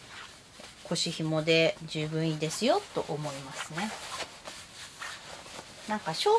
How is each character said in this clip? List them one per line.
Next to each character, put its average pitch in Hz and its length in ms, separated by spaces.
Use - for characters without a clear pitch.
腰 170 260
紐 156 320
で 165 340
十 156 220
分 160 220
い 151 40
い 156 40
で 156 140
す - 140
よ 349 140
と - 140
思 151 240
い 135 80
ま 139 160
す - 180
ね。 196 160
な 214 80
ん 208 40
か 160 140
証 - 260